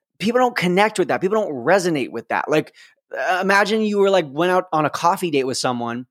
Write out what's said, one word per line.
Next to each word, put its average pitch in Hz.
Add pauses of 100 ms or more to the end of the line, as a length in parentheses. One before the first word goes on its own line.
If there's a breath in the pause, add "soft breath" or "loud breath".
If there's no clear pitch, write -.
(200)
People 233
don't 247
connect 190
with 170
that. 131
People 214
don't 165
resonate 151
with 113
that. 104
Like, 151 (420 soft breath)
uh, 165
imagine 202
you 208
were, 196
like, 185
went 165
out 185
on 156
a 143
coffee 170
date 135
with 131
someone, 120